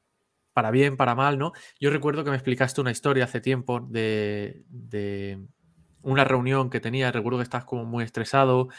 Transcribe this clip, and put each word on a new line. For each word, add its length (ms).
Para 160
bien, 260
para 200
mal, 240
¿no? 140
Yo 100
recuerdo 340
que 60
me 60
explicaste 460
una 100
historia 320
hace 180
tiempo 380
de, 920
de, 720
una 180
reunión 460
que 100
tenía, 320
recuerdo 280
que 40
estabas 220
como 200
muy 180
estresado 760